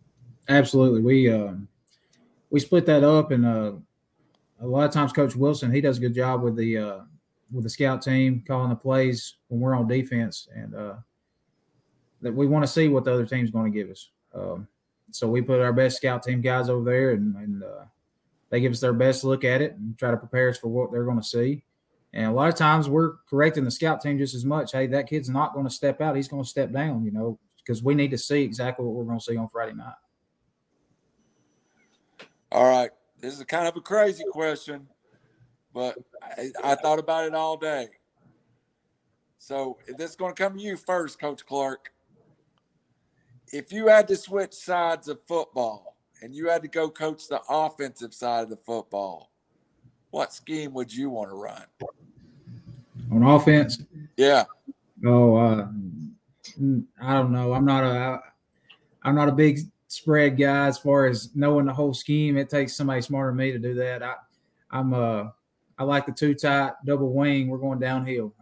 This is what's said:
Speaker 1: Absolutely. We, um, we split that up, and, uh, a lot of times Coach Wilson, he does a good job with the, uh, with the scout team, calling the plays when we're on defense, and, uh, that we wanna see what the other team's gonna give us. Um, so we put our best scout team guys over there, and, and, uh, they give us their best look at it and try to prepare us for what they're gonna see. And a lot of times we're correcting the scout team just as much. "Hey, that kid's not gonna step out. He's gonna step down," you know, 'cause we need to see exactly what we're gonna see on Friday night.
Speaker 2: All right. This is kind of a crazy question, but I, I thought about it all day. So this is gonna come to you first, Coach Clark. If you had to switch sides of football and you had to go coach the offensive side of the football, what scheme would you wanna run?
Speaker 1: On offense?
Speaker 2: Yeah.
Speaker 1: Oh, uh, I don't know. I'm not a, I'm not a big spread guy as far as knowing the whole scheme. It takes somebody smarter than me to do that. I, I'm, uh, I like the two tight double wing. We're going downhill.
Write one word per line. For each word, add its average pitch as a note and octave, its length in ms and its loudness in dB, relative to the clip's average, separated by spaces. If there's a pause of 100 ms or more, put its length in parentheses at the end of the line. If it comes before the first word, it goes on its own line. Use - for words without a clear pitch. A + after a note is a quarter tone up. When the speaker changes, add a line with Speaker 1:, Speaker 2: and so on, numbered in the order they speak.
(480)
Speaker 1:
Absolutely. C3 540 4
We, B2+ 300 6
um, G2+ 360 -4 (840)
we D3 80 2
split E3 260 2
that D3 180 6
up, D3+ 280 6
and, A#2+ 140 4
uh, A2 280 0 (880)
a B2 60 -12
lot C#3 180 2
of C#3+ 60 2
times D3 200 0
Coach C#3 240 0
Wilson, C3+ 360 0
he C#3 100 2
does C3+ 160 2
a A#2 40 -4
good B2 120 0
job B2+ 300 0
with A2+ 120 0
the, A2+ 220 0
uh, G#2 220 -6 (520)
with B2 120 -6
the A2+ 60 -6
scout C3+ 340 0
team, C3 440 2
calling B2+ 220 -2
the A#2+ 60 0
plays C3 600 0 (120)
when A#2+ 120 -4
we're B2+ 160 2
on A#2 120 0
defense, B2 680 -2
and, G#2+ 200 -12
uh, G#2 200 -10 (1300)
that A#2+ 120 -6
we C#3 140 2
wanna D3 200 2
see D#3+ 220 4
what C3 140 2
the B2+ 100 0
other A#2+ 120 2
team's A#2+ 260 -2
gonna A2 180 0
give G2+ 200 -6
us. - 200 -20 (240)
Um, F#2+ 340 -10 (440)
so - 160 -4
we A#2+ 140 2
put B2+ 200 2
our B2 120 2
best B2+ 240 2
scout B2 260 -2
team B2+ 180 -2
guys B2+ 280 0
over B2 160 0
there, B2+ 260 2
and, G#2 240 0
and, G2+ 280 -8
uh, G2+ 220 -16 (640)
they B2 120 0
give B2+ 100 0
us A#2 80 -4
their B2 140 0
best B2+ 300 2
look C3+ 200 0
at C3 180 2
it D3+ 120 -2
and G#2+ 240 -10
try B2 140 -2
to A#2 60 0
prepare B2+ 320 0
us A#2+ 80 -4
for A#2 120 -8
what A#2+ 220 -2
they're A#2+ 140 -2
gonna A#2+ 180 -2
see. B2+ 400 -2 (500)
And A2 120 -4
a A2 60 0
lot C3+ 160 2
of E3+ 80 2
times D#3 340 4
we're D#3+ 280 2 (120)
correcting D3 360 2
the A#2 60 -2
scout D#3 300 -2
team C#3+ 160 -2
just C3+ 160 -2
as B2 120 -8
much. C#3+ 260 -2
"Hey, C3 160 -2
that C#3 200 -2
kid's C3+ 220 -4
not C#3+ 240 -2
gonna C3+ 160 -4
step C3+ 320 -2
out. D3+ 140 0
He's C#3 140 -4
gonna C#3 160 -8
step B2+ 260 -4
down," C3+ 320 -2
you G#2+ 80 -4
know, A2 260 -4 (280)
'cause A#2 180 -4
we C#3 100 2
need C#3+ 180 0
to A#2+ 60 -4
see C#3+ 260 -2
exactly B2 420 -6
what A2+ 100 -6
we're A#2+ 80 -6
gonna A#2 160 -6
see A#2 160 -6
on A2+ 140 -6
Friday A2+ 240 -8
night. A#2 200 -16 (2500)
Speaker 2:
All B2 120 4
right. B2+ 280 4 (280)
This C3+ 180 -12
is C#3 80 -16
kind E3+ 220 -2
of E3+ 80 -4
a E3+ 60 -12
crazy G3 500 0
question, D3 560 -6 (840)
but B2 240 -6 (240)
I, C3 300 -12 (120)
I C#3 120 2
thought D#3 240 0
about D#3+ 260 -2
it D#3+ 100 -6
all D#3+ 220 -4
day. D3 320 -6 (1500)
So C3+ 380 -8 (200)
this E3 140 -10
is - 40 -20
gonna F#3 180 -8
come G3 240 -4
to G3+ 60 -12
you G3 140 -8
first, E3+ 420 -6
Coach D3 260 -8
Clark. C3+ 460 -6 (1600)
If C#3+ 200 -12
you A3 160 0
had G#3+ 220 8
to F#3+ 60 2
switch F#3+ 380 -6
sides E3+ 540 -4
of D3 180 -10
football A2+ 720 -6 (240)
and A#2+ 120 -18
you D#3+ 160 -4
had E3 140 2
to D3+ 40 -14
go D#3+ 220 -4
coach D#3 380 -8
the C#3 220 -6
offensive C#3 640 -4
side A#2+ 300 -2
of A2 60 -10
the G#2+ 80 -12
football, G2+ 760 -8 (800)
what - 220 -6
scheme D3+ 400 -10
would A#2+ 200 -10
you C3+ 160 -6
wanna G#2 260 -10
run? G#2+ 280 -14 (1500)
Speaker 1:
On A2+ 120 6
offense? C#3+ 580 6 (340)
Speaker 2:
Yeah. C3+ 300 6 (600)
Speaker 1:
Oh, A#2+ 300 8
uh, A2 320 4 (1300)
I C3 120 -2
don't B2+ 180 2
know. B2 220 0
I'm C3 120 2
not C3+ 180 4
a, B2+ 380 -2 (840)
I'm C#3 120 2
not D3 140 4
a - 40 2
big D3 260 4 (280)
spread D3 500 2
guy C#3 300 2
as C3+ 100 0
far C#3 280 4
as B2 280 -2
knowing C#3+ 340 2
the C3 60 -2
whole C#3+ 200 -2
scheme. D3 440 0
It C#3 120 -2
takes C#3 260 -2
somebody C3+ 260 -2
smarter C3+ 280 -4
than B2 80 -2
me C3 160 0
to A#2+ 60 -6
do B2 160 -4
that. B2 280 -4
I, B2 120 -8 (560)
I'm, C3 220 -2
uh, A2+ 360 -2 (480)
I C3+ 60 -6
like C#3 220 0
the C#3 60 -6
two D3 220 0
tight C#3 400 0 (100)
double C3+ 300 0
wing. C#3 340 2
We're C3 120 -6
going C3+ 200 -4
downhill. B2+ 640 -4